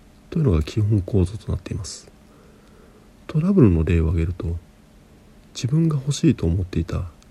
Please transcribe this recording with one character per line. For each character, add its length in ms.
と 100
い 20
う 20
の 80
が 100
基 200
本 200
構 220
造 140
と 140
な 60
っ 40
て 120
い 40
ま 80
す。 260
ト 120
ラ 140
ブ 80
ル 80
の 160
例 160
を 60
挙 120
げ 60
る 80
と、 240
自 140
分 200
が 80
欲 160
し 180
い 60
と 100
思 180
っ 20
て 160
い 40
た 200